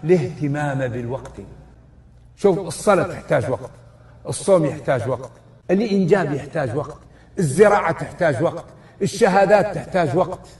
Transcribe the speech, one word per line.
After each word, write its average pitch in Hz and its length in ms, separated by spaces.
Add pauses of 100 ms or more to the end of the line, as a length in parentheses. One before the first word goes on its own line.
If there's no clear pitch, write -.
الاهتمام 143 840
بالوقت. 120 440 (1040)
شوف، 196 220
الصلاة 185 440
تحتاج 143 480
وقت، 123 200 (580)
الصوم 165 360
يحتاج 131 440
وقت، 127 220 (400)
الإنجاب 190 640
يحتاج 135 440
وقت، - 220 (400)
الزراعة 165 540
تحتاج 156 500
وقت، 165 220 (380)
الشهادات 196 720
تحتاج 151 420
وقت. 180 320 (120)